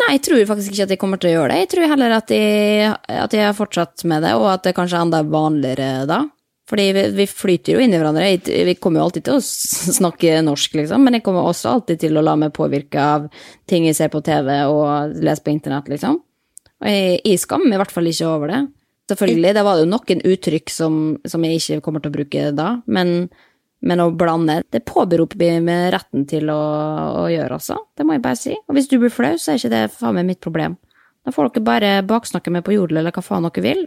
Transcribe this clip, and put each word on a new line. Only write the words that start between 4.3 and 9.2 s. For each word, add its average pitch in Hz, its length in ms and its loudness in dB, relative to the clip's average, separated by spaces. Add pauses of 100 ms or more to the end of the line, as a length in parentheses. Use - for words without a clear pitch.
og 220 220 2
at 185 100 -10
det 185 140 2
kanskje 175 180 -2
er 170 80 0
enda 165 240 2
vanligere 139 640 0 (180)
da. 214 140 0 (420)
Fordi 208 260 0
vi, 196 100 2 (120)
vi 196 160 2
flyter 175 460 0
jo 262 60 4
inn 233 120 4
i 170 60 4
hverandre. 156 260 2
Jeg, 180 400 0
vi 180 160 2
kommer 165 180 2
jo 156 60 2
alltid 170 220 -4